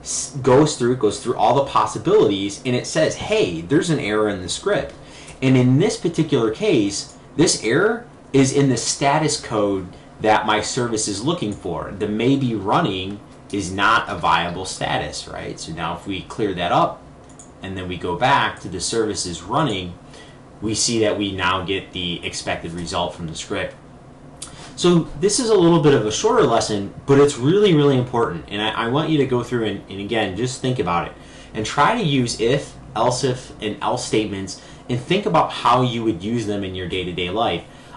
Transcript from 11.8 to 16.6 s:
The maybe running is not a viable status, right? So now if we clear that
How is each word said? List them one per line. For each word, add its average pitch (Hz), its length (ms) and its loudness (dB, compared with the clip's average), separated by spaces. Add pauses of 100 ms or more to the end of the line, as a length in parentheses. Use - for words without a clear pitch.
The 104 80 -2
maybe 117 480 0
running 104 640 -2 (340)
is 92 200 -4
not 104 360 2
a 104 80 -6
viable 85 500 0
status, - 600 -6
right? - 320 -10
So - 140 -12
now 82 240 -6
if - 100 -16
we 95 160 -6
clear 104 320 -4
that 87 180 -2